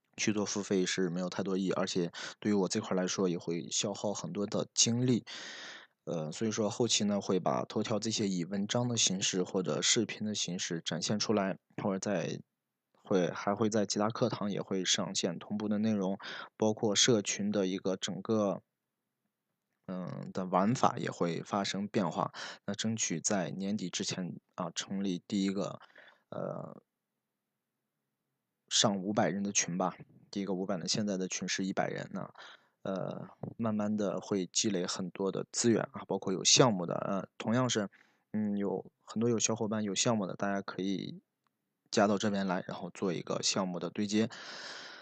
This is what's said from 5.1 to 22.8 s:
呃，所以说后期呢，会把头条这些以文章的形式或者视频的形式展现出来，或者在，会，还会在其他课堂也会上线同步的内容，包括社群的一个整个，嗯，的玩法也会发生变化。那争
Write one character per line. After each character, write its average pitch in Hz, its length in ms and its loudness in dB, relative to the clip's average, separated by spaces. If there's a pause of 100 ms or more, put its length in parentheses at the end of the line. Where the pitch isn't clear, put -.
呃， 78 260 -4
所 113 160 -2
以 110 40 0
说 104 180 2
后 117 180 2
期 - 160 2
呢， 101 160 2
会 98 200 2
把 - 260 2
头 110 180 -2
条 107 160 0
这 113 100 -2
些 107 200 0
以 90 160 0
文 98 220 -2
章 120 200 2
的 120 80 0
形 98 260 2
式 92 220 2
或 95 180 0
者 80 200 0
视 - 240 4
频 - 200 -6
的 107 80 -2
形 90 240 -4
式 85 220 -4
展 - 220 -4
现 107 180 0
出 110 140 0
来， 98 240 2 (260)
或 104 80 2
者 95 80 0
在， 90 400 -2 (640)
会， 92 280 4
还 - 220 0
会 110 160 2
在 104 160 2
其 104 140 -2
他 104 100 2
课 113 200 0
堂 104 200 -2
也 92 120 -2
会 95 240 -2
上 95 280 0
线 95 240 -2
同 - 200 -6
步 107 100 -2
的 104 120 2
内 110 120 2
容， 98 260 0 (380)
包 110 160 4
括 107 240 2
社 110 260 6
群 101 300 -2
的 101 160 2
一 92 100 0
个 95 200 0
整 95 240 -4
个， 104 400 2 (1300)
嗯， 95 440 -6
的 92 140 -4
玩 92 280 4
法 104 240 4
也 - 120 -4
会 87 320 -2
发 101 220 0
生 98 240 -2
变 95 220 0
化。 95 220 -2 (340)
那 101 80 -4
争 113 220 -2